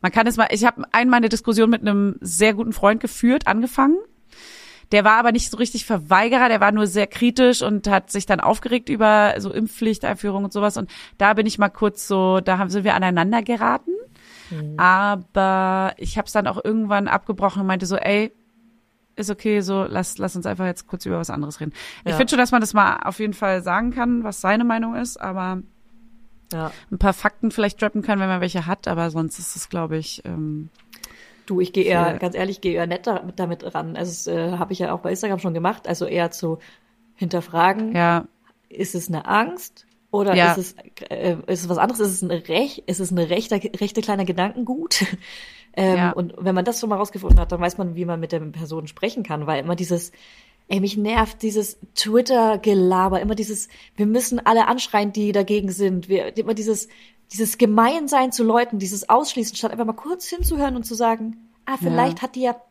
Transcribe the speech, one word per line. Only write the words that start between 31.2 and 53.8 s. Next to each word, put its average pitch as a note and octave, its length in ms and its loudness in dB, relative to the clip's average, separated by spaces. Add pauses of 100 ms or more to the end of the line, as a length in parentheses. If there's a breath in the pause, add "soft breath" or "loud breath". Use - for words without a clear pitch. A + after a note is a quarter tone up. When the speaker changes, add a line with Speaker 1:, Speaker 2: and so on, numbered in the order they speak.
Speaker 2:
Du, F#3 140 0
ich F3+ 120 -2
geh F#3+ 100 2
eher, E3+ 300 2
Speaker 1:
für E3+ 40 -8
Speaker 2:
ganz F3 160 -4
ehrlich, F#3 260 -4
geh F3+ 140 -2
eher E3+ 140 -2
nett F3 180 -6
da-, F#3+ 180 -2 (120)
damit E3+ 400 -6
ran. D#3+ 200 -8
Also, F3 140 -6
das, - 160 -12
äh, E3+ 320 -4
hab F3 140 -4
ich F#3 80 -6
ja F3 120 -2
auch E3+ 100 -6
bei F3 100 -4
Instagram G3 260 -4
schon E3+ 160 -4
gemacht, F3 340 -4
also E3+ 200 -4
eher E3+ 240 -2
zu D#3+ 260 -6 (560 soft breath)
hinterfragen, F3+ 840 0
Speaker 1:
Ja. E3+ 300 2 (420)
Speaker 2:
ist - 280 -8
es F3 140 -8
eine D#3+ 180 -6
Angst A#3+ 580 -4 (240)
oder G3+ 240 2
Speaker 1:
Ja. F3 200 6
Speaker 2:
ist - 40 0
es, F#3 180 -8 (320)
äh, F3 380 -2
ist F3 160 -2
es F3 80 -8
was F3 80 0
anderes? A#3 220 2
Ist G3+ 140 2
es F#3 100 -4
eine F3 260 -6
Rech-, A#3+ 380 -2
ist F#3 120 -4
es F3+ 120 -4
eine E3+ 180 0
rechter, G#3 280 -2 (220)
rechte G#3 220 -4
kleiner G3 240 -2
Gedankengut? A3 840 -2
<laughs> F#3+ 60 -8 (640 loud breath)
Ähm, F#3 200 2
Speaker 1:
Ja. F3 140 2
Speaker 2:
und F3 260 -4
wenn F#3 180 -2
man F3+ 80 0
das A#3 160 -2
schon A#3 80 -4
mal G#3 80 0
rausgefunden G3 420 4
hat, E3 140 2
dann F3 80 -4
weiß F3 180 -2
man, F3 200 -6
wie F3 80 -4
man E3+ 120 -4
mit E3 140 -8
der E3 80 -2
Person D#3 480 -10
sprechen A3+ 360 -6
kann, D3+ 220 -6
weil D#3 160 -2
immer E3+ 140 -4
dieses, F3 380 -4 (560 soft breath)
ey, G3 100 0
mich G3+ 160 -2
nervt A3 460 0
dieses G#3+ 360 -2 (180)
Twitter-Gelaber, G#3 1300 4
immer G#3 140 -2
dieses, G#3+ 320 -6 (280 loud breath)